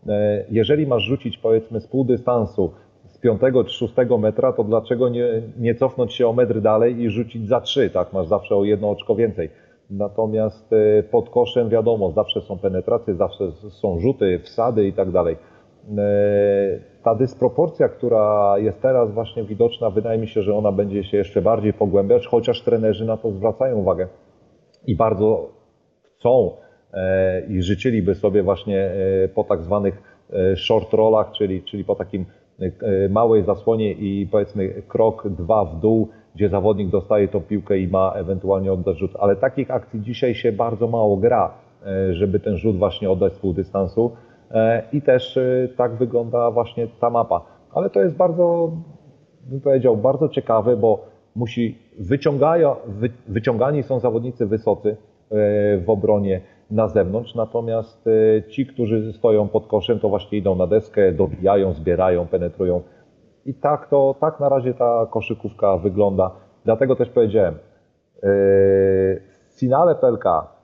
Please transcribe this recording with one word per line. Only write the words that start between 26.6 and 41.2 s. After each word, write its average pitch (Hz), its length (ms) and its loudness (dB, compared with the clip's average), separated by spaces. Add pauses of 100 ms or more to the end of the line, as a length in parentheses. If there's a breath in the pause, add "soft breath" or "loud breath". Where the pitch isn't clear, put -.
e, 92 540 0
i 92 160 -2
życzyliby 98 520 0
sobie 98 280 0
właśnie, 98 480 -2 (320)
e, 95 40 0
po 104 160 -2
tak 90 200 -2
zwanych, 98 380 -2 (320 soft breath)
e, 95 220 2
short 104 380 0
rollach, 110 440 2
czyli, 95 260 -2
czyli 101 200 -10
po 98 120 -2
takim, 92 300 -8 (340 soft breath)
e, 98 500 -2
małej 110 340 4
zasłonie 104 480 0
i 98 400 -4
powiedzmy 101 560 -2
krok, 113 420 0
dwa 92 360 0
w 80 140 -10
dół, 110 300 2 (260 loud breath)
gdzie 101 140 0
zawodnik 98 400 0
dostaje 101 380 2
tą 95 140 -4
piłkę 98 380 -2
i 92 80 -2
ma 95 280 0
ewentualnie 95 580 -2
oddać 90 260 -2
rzut. 95 200 -4
Ale 101 160 2
takich 131 360 -2
akcji 120 300 -6
dzisiaj 120 340 -2
się 117 160 0
bardzo 113 360 -2
mało 110 300 2
gra, 107 360 2 (320)